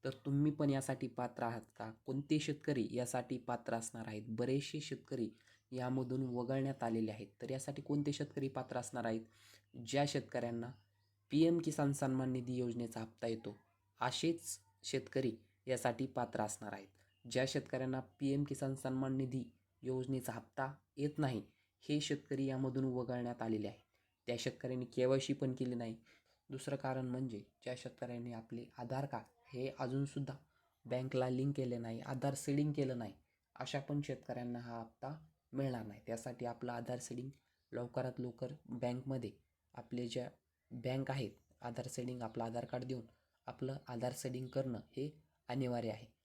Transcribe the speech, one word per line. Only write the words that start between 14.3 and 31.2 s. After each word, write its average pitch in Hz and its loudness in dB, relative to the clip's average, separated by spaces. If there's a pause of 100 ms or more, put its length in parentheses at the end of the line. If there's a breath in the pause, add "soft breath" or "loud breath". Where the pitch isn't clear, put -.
शेतकरी 131 0 (300 soft breath)
यासाठी 127 2
पात्र 120 -2
असणार 104 -2
आहेत. 98 -10 (420 soft breath)
ज्या 127 4
शेतकऱ्यांना 131 0
पीएम 139 0
किसान 135 -2
सन्मान 131 0
निधी 131 0 (380)
योजनेचा 127 0
हप्ता 135 -4 (220)
येत 147 0
नाही, 127 2 (460 soft breath)
हे 147 4
शेतकरी 139 0
यामधून 131 2
वगळण्यात 123 0
आलेले 107 2
आहे. 101 -8 (480)
त्या 120 2
शेतकऱ्यांनी 127 -2
केवायसी 131 6
पण 131 2
केली 127 0
नाही. 113 -4 (540 soft breath)
दुसरं 135 -2
कारण 131 0
म्हणजे 123 -2
ज्या - -8
शेतकऱ्यांनी 120 -8
आपले 117 -8 (140)
आधार 131 -2
कार्ड 117 -6 (200)
हे 131 -4
अजूनसुद्धा 135 0 (500 soft breath)
बँकला 127 2